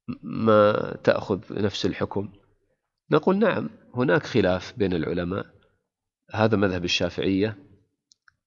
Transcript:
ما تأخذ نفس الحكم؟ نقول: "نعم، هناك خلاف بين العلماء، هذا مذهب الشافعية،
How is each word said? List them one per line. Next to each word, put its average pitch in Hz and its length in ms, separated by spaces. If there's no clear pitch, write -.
ما 107 680
تأخذ - 360
نفس 101 220
الحكم؟ 98 440
نقول: 156 260
"نعم، 180 320
هناك 139 280
خلاف 92 540
بين 98 160
العلماء، 87 520
هذا 107 260
مذهب 92 260
الشافعية، 95 760